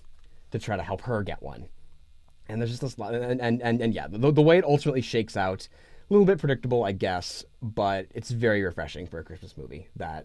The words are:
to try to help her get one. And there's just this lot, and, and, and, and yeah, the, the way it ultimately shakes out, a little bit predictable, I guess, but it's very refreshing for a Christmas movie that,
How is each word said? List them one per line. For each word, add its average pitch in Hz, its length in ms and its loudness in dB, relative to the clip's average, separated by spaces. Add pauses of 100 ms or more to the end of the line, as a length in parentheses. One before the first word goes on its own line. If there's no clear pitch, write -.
(500)
to - 80 -4
try 107 180 -2
to 92 60 -4
help 95 180 -6
her 113 220 -2
get 85 200 -6
one. 65 280 -12 (760)
And 110 140 -4
there's 117 120 -2
just 123 100 -6
this 135 160 -6
lot, 110 160 -4
and, 123 260 0
and, 120 220 2
and, 117 180 2
and 113 140 2
yeah, 71 120 -6
the, 113 240 2
the 151 120 6
way 165 160 10
it 185 60 4
ultimately 143 360 2
shakes 113 340 -2
out, 95 340 -2
a - 440 -8
little 202 140 8
bit 190 140 4
predictable, 127 420 2
I 101 80 0
guess, 92 540 -2 (180)
but 101 500 -2
it's 117 200 -8
very 110 320 4
refreshing 82 420 -6
for 82 140 -12
a - 40 -12
Christmas - 320 -16
movie 76 380 -14
that, 80 300 -10